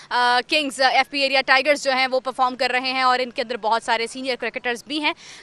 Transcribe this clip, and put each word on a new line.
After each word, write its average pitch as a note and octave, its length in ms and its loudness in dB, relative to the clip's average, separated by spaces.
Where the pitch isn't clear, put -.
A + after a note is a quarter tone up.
आ, B3 280 2
किंग्स, C#4 400 -4
आ, C4 80 6
एफ़बी C4+ 340 2
एरिया C4+ 180 2
टाइगर्स C4+ 440 2
जो C#4 60 0
हैं C4 160 2
वो C4 140 0
परफॉर्म B3+ 340 -2
कर B3 160 -2
रहे B3+ 200 -2
हैं C4 140 -2
और B3 160 4
इनके B3+ 220 -6
अंदर A#3+ 140 -6
बहुत A3 260 0
सारे A3+ 240 -2
सीनियर C4 300 -6
क्रिकेटर्स A#3+ 520 -6
भी D4 100 -4
हैं, D4+ 160 -2